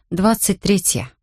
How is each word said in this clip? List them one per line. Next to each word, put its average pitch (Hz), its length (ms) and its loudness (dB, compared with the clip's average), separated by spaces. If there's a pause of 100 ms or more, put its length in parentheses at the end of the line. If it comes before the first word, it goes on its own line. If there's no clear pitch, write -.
двадцать 196 520 0
третья. 165 520 -2 (100)